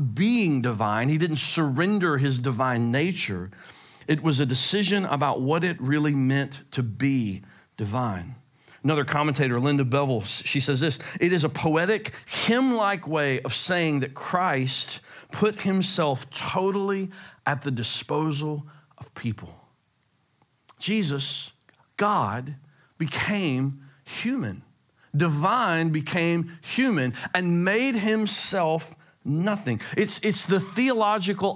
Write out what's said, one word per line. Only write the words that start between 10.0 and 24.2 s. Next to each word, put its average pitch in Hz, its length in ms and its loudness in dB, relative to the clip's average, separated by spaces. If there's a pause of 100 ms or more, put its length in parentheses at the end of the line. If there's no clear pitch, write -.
s-, - 240 -4
she - 140 0
says 135 200 0
this, 156 200 0 (200)
"It 175 140 4
is 165 100 2
a 156 60 0
poetic, 180 640 0 (120)
hymn-like 220 800 2
way 143 340 0
of 131 120 -4
saying 165 480 2
that 135 120 -4
Christ 151 840 0 (320)
put 208 300 0
himself 175 720 0
totally 196 760 -2 (360)
at 139 160 -2
the 143 100 -2
disposal 147 960 -2 (300)
of - 180 -20
people." - 520 -8 (1120)
Jesus, 151 760 -2 (440)
God, 139 580 0 (420)
became 139 880 -2 (180)
human. 208 600 -6 (520)